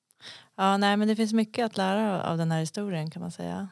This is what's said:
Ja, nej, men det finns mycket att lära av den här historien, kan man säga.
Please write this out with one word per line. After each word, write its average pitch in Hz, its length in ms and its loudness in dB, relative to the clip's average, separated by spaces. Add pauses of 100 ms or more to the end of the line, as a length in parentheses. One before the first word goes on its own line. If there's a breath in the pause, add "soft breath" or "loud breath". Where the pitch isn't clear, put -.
(560 loud breath)
Ja, 196 220 4
nej, 202 200 4
men 214 100 4
det 214 80 4
finns 220 180 0
mycket 220 320 2
att 220 120 -4
lära 196 460 0
av 165 140 -2
den 165 140 0
här 160 80 2
historien, 160 520 -6
kan 175 100 -12
man 175 100 -8
säga. 180 400 -8